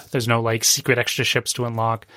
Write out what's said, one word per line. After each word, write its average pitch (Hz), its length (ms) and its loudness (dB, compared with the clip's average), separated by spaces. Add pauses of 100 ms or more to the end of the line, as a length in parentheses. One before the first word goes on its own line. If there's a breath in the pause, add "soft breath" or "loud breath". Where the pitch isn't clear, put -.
(100)
There's 120 180 -2
no, 117 140 4
like, 113 220 0
secret 127 340 2
extra 120 260 -2
ships - 300 0
to 123 100 -4
unlock. 113 420 -2 (100 loud breath)